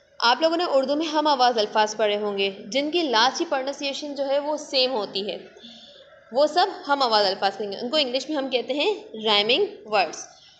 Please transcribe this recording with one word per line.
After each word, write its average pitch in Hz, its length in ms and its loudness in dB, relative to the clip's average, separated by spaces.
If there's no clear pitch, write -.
आप 240 200 4
लोगों 330 160 2
ने 359 80 0
उर्दू 269 300 2
में 311 100 0
हम 302 220 0
आवाज़ 247 320 4
अल्फाज 214 360 0
पढ़े 208 200 0
होंगे, 202 520 -2
जिनकी 294 340 -2
लास्ट 254 360 2
की 339 80 -2
प्रोनंसिएशन 277 720 -6
जो 277 80 -4
है 277 160 0
वो 294 180 -4
same 262 340 0
होती 202 400 -4
है, - 200 -12
वो 285 140 4
सब 359 380 0
हम 277 180 2
आवाज़ 214 240 4
अल्फाज 196 280 0
कहेंगे। 202 220 -8
उनको 247 200 -2
English 262 320 -2
में 311 80 -2
हम 269 100 -2
कहते 240 260 -2
हैं 330 320 -2
rhyming 226 420 4
words। 190 400 0